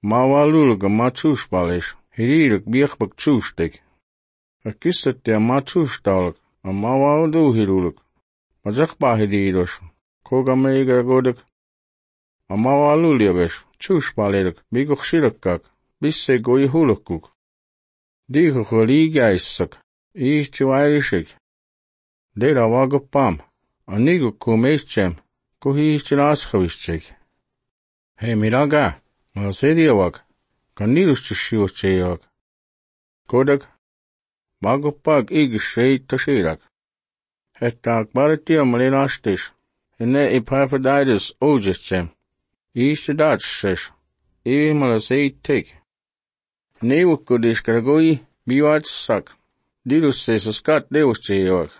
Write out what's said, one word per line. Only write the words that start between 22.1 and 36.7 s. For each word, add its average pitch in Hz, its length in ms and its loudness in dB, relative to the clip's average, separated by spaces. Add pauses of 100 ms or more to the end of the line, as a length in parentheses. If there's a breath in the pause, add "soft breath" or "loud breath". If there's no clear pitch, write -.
Dera 123 320 2
wagopam. 131 720 0 (460)
A 95 120 -6
nigu 139 340 0
kumeschem. 113 840 0 (440)
Kuhi 147 460 0
chilaschavishchik. 113 960 -2 (1160)
He 113 140 -4
miraga. 127 680 0 (340)
Masediawak. 104 800 0 (640)
Kanirus 135 500 2
chishiwacheyawak. 95 960 -2 (1040)
Kodak. 139 340 2 (1000)
Magopag 139 680 -2
ig 127 300 0
shei 131 380 0
tashirak. 123 600 -2 (1000)